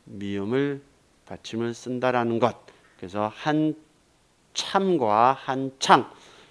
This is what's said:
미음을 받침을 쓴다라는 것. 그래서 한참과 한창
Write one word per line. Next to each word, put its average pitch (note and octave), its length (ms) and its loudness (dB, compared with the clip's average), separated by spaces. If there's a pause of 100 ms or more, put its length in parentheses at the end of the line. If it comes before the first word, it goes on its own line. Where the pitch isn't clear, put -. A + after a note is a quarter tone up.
미음을 A2+ 760 -4 (440)
받침을 A#2 480 -6
쓴다라는 B2 640 -2
것. A2 180 2 (400)
그래서 G#2 360 -4 (1200)
한참과 C3 800 2
한창 C3+ 760 0 (400)